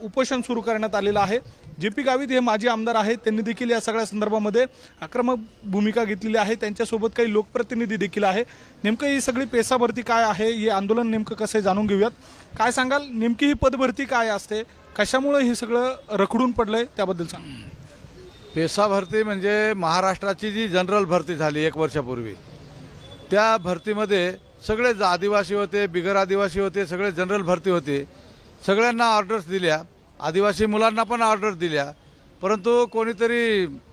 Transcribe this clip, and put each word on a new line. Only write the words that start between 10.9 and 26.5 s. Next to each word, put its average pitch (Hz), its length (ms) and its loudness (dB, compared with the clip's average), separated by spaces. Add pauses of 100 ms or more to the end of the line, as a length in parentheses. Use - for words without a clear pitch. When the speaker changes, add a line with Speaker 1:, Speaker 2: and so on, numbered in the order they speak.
Speaker 1:
नेमकं 220 280 -2
कसं 214 220 -2
आहे, 214 40 2
जाणून 202 260 2
घेऊयात. 202 240 2 (460)
काय 233 140 2
सांगाल, 269 380 0
नेमकी 233 360 0
ही 285 80 4
पदभरती 262 520 0
काय 233 220 0
असते, 214 360 -4 (340)
कशामुळे 269 460 2
हे 240 120 2
सगळं 247 400 0 (140)
रखडून 220 420 2
पडलंय, 220 320 0
त्याबद्दल 185 420 -4
सांगा. 143 440 -14 (880)
Speaker 2:
पेसाभरती 196 680 0
म्हणजे 208 500 0
महाराष्ट्राची 190 760 0
जी 220 160 -2
जनरल 185 380 2
भरती 170 300 0
झाली 151 280 0
एक 151 140 -2
वर्षापूर्वी, 127 560 -4 (1000)
त्या 220 260 4
भरतीमध्ये 185 800 -2 (320)
सगळे 233 260 2
ज-, 196 80 -6
आदिवासी 196 520 2
होते, 202 340 0
बिगर 180 280 -2
आदिवासी 196 440 0